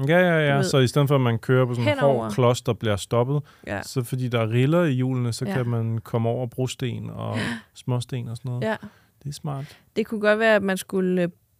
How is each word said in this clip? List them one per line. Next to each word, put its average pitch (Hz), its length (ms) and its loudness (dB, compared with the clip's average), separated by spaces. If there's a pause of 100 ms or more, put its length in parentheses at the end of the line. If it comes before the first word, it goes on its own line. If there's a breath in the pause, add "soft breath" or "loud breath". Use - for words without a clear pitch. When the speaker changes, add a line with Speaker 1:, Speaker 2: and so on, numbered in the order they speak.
Speaker 1:
Ja, 165 120 4
ja, 165 280 4
ja. 143 60 4
Speaker 2:
Du 139 40 2
ved. 139 60 2
Speaker 1:
Så 151 140 0
i 131 100 6
stedet 143 200 2
for, 143 80 4
at 135 60 4
man 117 180 2
kører 131 260 2
på 123 80 -2
sådan 117 140 -2
en 302 80 4
Speaker 2:
Henover. 139 280 2
Speaker 1:
hård 110 100 -6
klods, 123 280 2
der 120 120 -2
bliver 104 220 -2
stoppet, 123 460 0 (260 loud breath)
Speaker 2:
Ja. 98 140 -6
Speaker 1:
så - 220 -6
fordi 127 240 -4
der 117 120 0
er 113 120 0
riller 139 320 2
i 160 80 2
hjulene, 127 420 -2
så - 120 -6
Speaker 2:
Ja. 101 100 -4
Speaker 1:
kan 127 140 -2
man 113 280 -2
komme 113 320 -2
over 123 180 -4
brosten 117 640 -6
og 110 280 -8
Speaker 2:
Ja. - 60 -4 (300 loud breath)
Speaker 1:
småsten 123 540 -6
og 113 100 -10
sådan 127 120 -10
noget. 123 140 -6
Speaker 2:
Ja. 220 120 -2 (480 loud breath)
Speaker 1:
Det 139 60 -10
er 143 40 -10
smart. 143 320 -10 (300 loud breath)
Speaker 2:
Det 226 100 0
kunne 214 160 -8
godt 208 180 4
være, 220 160 6
at 202 80 2
man 190 140 0
skulle, 185 440 0
øh, 170 80 0 (300)